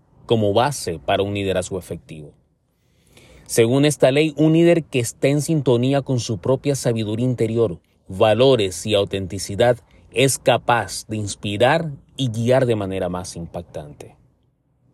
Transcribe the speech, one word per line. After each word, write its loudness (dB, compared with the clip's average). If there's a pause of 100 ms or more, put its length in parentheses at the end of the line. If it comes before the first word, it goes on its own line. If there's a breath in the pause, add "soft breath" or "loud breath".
(280)
como 2
base -2
para 0
un -4
liderazgo -2
efectivo. -14 (1160 soft breath)
Según 2
esta 2
ley, 2
un 4
líder 4
que -4
esté -2
en 2
sintonía 0
con -2
su -6
propia -2
sabiduría -4
interior, -2 (260)
valores 2
y 0
autenticidad 0 (320 soft breath)
es 0
capaz 0
de -8
inspirar -2 (240)
y -2
guiar 0
de 0
manera -4
más -8
impactante. -14 (800)